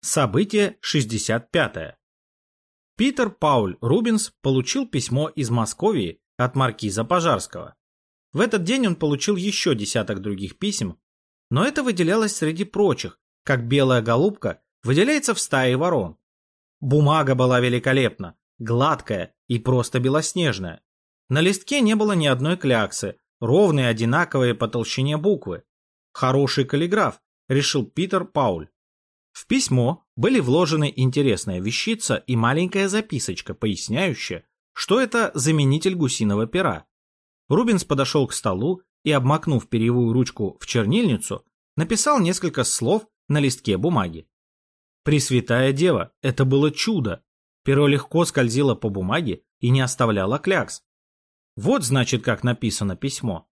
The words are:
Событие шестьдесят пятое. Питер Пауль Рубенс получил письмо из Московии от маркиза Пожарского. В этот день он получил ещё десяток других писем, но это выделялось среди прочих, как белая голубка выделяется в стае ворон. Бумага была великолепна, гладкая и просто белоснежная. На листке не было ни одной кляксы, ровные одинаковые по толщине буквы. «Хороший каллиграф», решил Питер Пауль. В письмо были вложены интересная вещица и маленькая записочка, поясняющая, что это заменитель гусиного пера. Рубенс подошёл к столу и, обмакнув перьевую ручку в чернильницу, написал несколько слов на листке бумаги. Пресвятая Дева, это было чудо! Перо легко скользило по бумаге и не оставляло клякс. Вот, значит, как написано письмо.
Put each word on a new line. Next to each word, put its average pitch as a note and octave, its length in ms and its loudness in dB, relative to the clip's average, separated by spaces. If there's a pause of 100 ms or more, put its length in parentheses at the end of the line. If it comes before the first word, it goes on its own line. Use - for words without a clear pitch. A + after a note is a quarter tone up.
Событие F3 760 0
шестьдесят A2+ 720 -2
пятое. G2 440 -2 (1000)
Питер B3+ 340 0
Пауль A#2+ 500 2
Рубенс A3 600 0
получил C3+ 420 0
письмо C#3 440 -2
из C3 200 -6
Московии A#2 720 -2 (160)
от B2 200 -2
маркиза A2+ 480 -2
Пожарского. C#3 720 -2 (560)
В D3 80 -4
этот G#3+ 240 0
день A#3+ 240 0
он E3+ 80 0
получил D3+ 400 0
ещё F3+ 380 -2
десяток G#2 460 -4
других G2 380 -8
писем, F#3 400 -6 (520)
но C#3+ 140 2
это C#4+ 200 -2
выделялось G#3 500 0
среди D#3+ 300 -4
прочих, F#3+ 560 -2 (240)
как A#2+ 240 -2
белая C3 340 4
голубка A#2 580 0 (220)
выделяется A3 520 2
в - 40 -6
стае C3 380 0
ворон. C3+ 420 -2 (600)
Бумага C#3+ 560 2
была B2+ 240 4
великолепна, B2 760 0 (220)
гладкая A#2 800 -2 (100)
и A#2+ 140 -2
просто B2+ 400 0
белоснежная. C3 840 -2 (460)
На C3+ 120 0
листке G3+ 400 0
не A3 140 4
было G#3+ 200 2
ни D#3+ 120 2
одной C#3 300 2
кляксы, A2 640 -2 (200)
ровные C#3+ 480 4
одинаковые A#2+ 680 0
по A#2 100 -4
толщине B2+ 500 -2
буквы. D3+ 460 -2 (500)
«Хороший C3 520 0
каллиграф», E3+ 560 0 (280)
решил C3+ 380 0
Питер F#3+ 380 -2
Пауль. F#2+ 440 -2 (640)
В - 140 -18
письмо C3+ 580 0 (100)
были A3 260 2
вложены D3+ 540 2
интересная B2+ 680 0
вещица B2 560 -2 (100)
и B2+ 100 -2
маленькая F3 520 0
записочка, F#3 640 -4
поясняющая, A2+ 920 -4 (300)
что - 260 0
это A#3 340 0
заменитель D3+ 600 2
гусиного A2+ 520 0
пера. A2 400 -2 (640)
Рубенс G#3 360 2
подошёл C#3 420 0
к - 80 -8
столу A#2 480 -2 (220)
и, D3+ 60 0
обмакнув C#3+ 580 0
перьевую A#2 440 2
ручку A#2 480 -2
в - 60 -16
чернильницу, A#2+ 800 0 (320)
написал A#3 440 0
несколько E3+ 420 0
слов E3+ 440 -2 (220)
на D3 120 2
листке B2 380 0
бумаги. F#2+ 500 -2 (760)
Пресвятая C3 680 2
Дева, C#3 480 0
это C3+ 240 0
было C#3 260 4
чудо! D3 540 -4 (400)
Перо C#3 220 4
легко C#3+ 380 2
скользило C3 500 2
по - 140 -4
бумаге G2+ 540 -4 (180)
и B2 100 2
не C3+ 100 4
оставляло A2+ 580 0
клякс. F3 440 -2 (760)
Вот, F3+ 280 0
значит, B2+ 380 0
как A#2+ 220 -2
написано G#2+ 520 -2
письмо. A2+ 600 -6